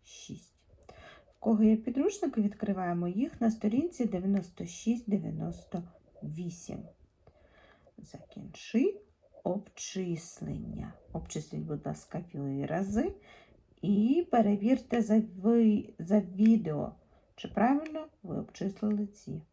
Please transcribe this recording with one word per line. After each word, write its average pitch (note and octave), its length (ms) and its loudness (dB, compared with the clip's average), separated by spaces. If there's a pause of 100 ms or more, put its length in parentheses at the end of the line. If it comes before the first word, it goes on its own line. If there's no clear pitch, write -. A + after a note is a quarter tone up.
шість. - 500 -16 (720)
В - 120 -20
кого A3 220 4
є A3 140 8
підручники, C4+ 640 -2
відкриваємо F#3 680 -2
їх A3 320 -2
на A3+ 100 4
сторінці A#3+ 540 0
дев'яносто F#3+ 640 -2
шість A#3 440 -4
дев'яносто E3 720 -4 (400)
вісім. E3+ 560 -10 (1200)
Закінчи - 1000 -4 (440)
обчислення. - 1500 -6 (200)
Обчисліть, D#3 500 -8
будь D3+ 240 -8
ласка, D#3+ 380 -8 (100)
вирази. D#3+ 800 -2 (680)
І A3+ 480 4
перевірте A3+ 720 4
за G#3+ 200 4 (140)
ви-, G#3+ 600 4
за F#3+ 220 4
відео, F#3+ 720 2 (440)
чи - 120 -14
правильно D#4 580 0 (160)
ви F#3+ 160 -8
обчислили G#3 680 -4
ці D#3 360 -12 (100)